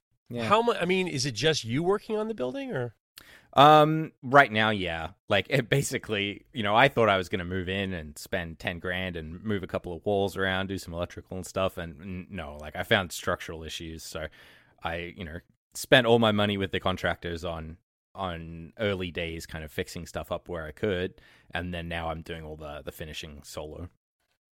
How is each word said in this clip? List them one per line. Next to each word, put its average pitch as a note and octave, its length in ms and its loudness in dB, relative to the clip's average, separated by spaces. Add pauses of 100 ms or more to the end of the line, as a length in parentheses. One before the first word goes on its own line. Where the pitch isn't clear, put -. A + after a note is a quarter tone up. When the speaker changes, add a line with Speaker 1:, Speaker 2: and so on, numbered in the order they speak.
(300)
Speaker 1:
Yeah. A#2+ 140 -4
Speaker 2:
How G3+ 160 4
mu-, A#3 140 2
I - 100 -2
mean, F#3 240 2
is C3 160 -2
it C#3+ 80 -2
just C3 320 0
you A#2+ 180 -2
working G#3 360 0
on G#3+ 100 -4
the A3+ 60 -4
building, B3+ 360 -6
or? B2+ 240 -4 (600)
Speaker 1:
Um, D3+ 580 8 (100)
right C3 300 8
now, A2 160 4
yeah. E2+ 440 -2 (180)
Like, G2 180 4
it C3 220 2
basically, G#2+ 800 -2
you A2+ 100 -4
know, G#2 140 2
I C3+ 120 8
thought A#2 200 4
I G2 80 6
was F#2 140 -2
gonna F2+ 160 -4
move F2+ 200 -4
in F#2+ 280 -2
and D2+ 240 -10
spend E2+ 400 -6
ten F2+ 200 -6
grand F2+ 380 -4
and E2 260 -10
move G#2 200 -2
a F#2+ 40 -8
couple F2+ 280 -6
of E2 100 -10
walls G2 320 0
around, F#2+ 300 0
do F#2+ 100 -4
some F2+ 160 -10
electrical F2 460 -8
and F2+ 80 -10
stuff, F#2+ 320 -2
and E2 200 -10
n-, F2+ 300 -10
no, D2 320 -10
like, D#2 160 -12
I F2+ 60 -4
found F#2+ 280 2
structural E2 540 -4
issues, D#2+ 380 -10
so D#2 240 -8 (560)
I, E2+ 340 -6
you G2 80 -10
know, E2 160 -10 (320)
spent C3 340 6
all A#2 120 8
my A2+ 120 6
money G#2 280 2
with F#2+ 140 -2
the F#2 80 -2
contractors F2 640 -2
on, D#2+ 360 -8 (360)
on E2 640 -8
early F#2+ 320 -2
days, E2 360 -6
kind D#2+ 180 -10
of D2+ 80 -12
fixing F2 320 -6
stuff E2 260 -8
up E2+ 160 -6
where E2 200 -8
I D#2 60 -12
could, F#2 420 -2 (380)
and F2 200 -4
then E2+ 160 -6
now E2+ 220 -4
I'm D#2+ 100 -6
doing E2 240 -10
all D#2 120 -12
the, D2 280 -12
the C#2+ 80 -10
finishing D2+ 520 -12
solo. D#2 440 -12 (640)